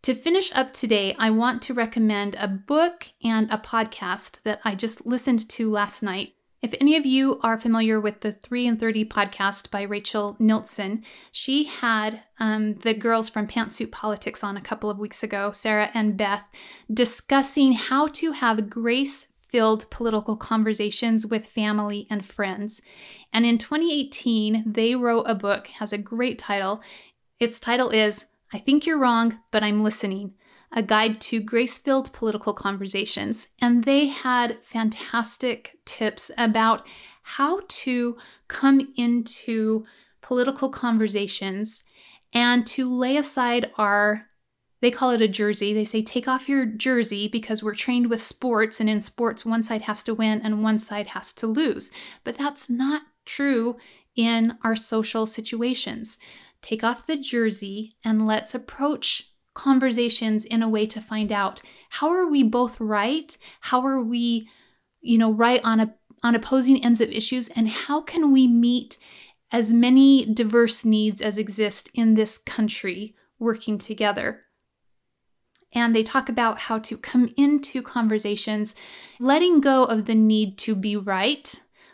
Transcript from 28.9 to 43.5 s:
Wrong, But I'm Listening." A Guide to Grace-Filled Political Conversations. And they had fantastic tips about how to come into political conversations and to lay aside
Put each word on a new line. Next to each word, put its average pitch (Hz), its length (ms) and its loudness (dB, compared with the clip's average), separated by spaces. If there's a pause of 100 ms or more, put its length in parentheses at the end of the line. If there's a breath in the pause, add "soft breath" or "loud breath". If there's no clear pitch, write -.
Wrong, 233 420 2 (100)
But 214 140 2
I'm 208 160 2
Listening." 202 540 0 (360 soft breath)
A 233 100 -2
Guide 220 420 2
to 226 180 -2
Grace-Filled 254 720 0
Political 214 420 -4
Conversations. 202 920 -4 (120)
And 240 220 4
they 277 240 4
had 247 560 -2
fantastic - 1200 -4
tips - 540 -4
about 220 480 2 (360 loud breath)
how 330 440 -2
to 240 500 -2 (300 loud breath)
come 269 480 4
into 226 880 -2 (360 soft breath)
political 262 480 0
conversations 208 1120 -2 (500 soft breath)
and 240 360 2
to 262 200 -2
lay 254 280 0
aside 247 600 0